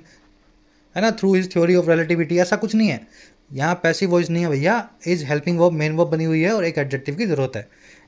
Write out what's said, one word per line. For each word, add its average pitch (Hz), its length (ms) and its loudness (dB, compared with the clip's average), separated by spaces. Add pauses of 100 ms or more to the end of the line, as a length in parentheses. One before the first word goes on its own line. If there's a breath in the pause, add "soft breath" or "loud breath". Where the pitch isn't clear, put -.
(960 soft breath)
है 175 60 -2
ना, 220 160 0
"through 190 260 2
his 185 140 -6
theory 175 240 4
of 160 80 0
relativity," 165 480 0
ऐसा 180 180 2
कुछ 214 200 -2
नहीं 220 140 2
है। 127 180 -6 (460 soft breath)
यहाँ 156 300 -2
पैसिव 165 260 0
वॉइस 175 200 2
नहीं 170 140 -2
है 170 60 -2
भैया, 170 400 0 (180)
is 170 160 -2
हेल्पिंग 147 360 -2
वर्ब 170 140 4
मेन 156 200 -2
वर्ब 160 160 0
बनी 160 140 -2
हुई 160 180 0
है 185 120 2
और 202 120 0
एक 165 120 -4
एडजेक्टिव 139 380 -4
की 214 100 -4
ज़रूरत 139 300 -2
है, 104 140 -12 (380 soft breath)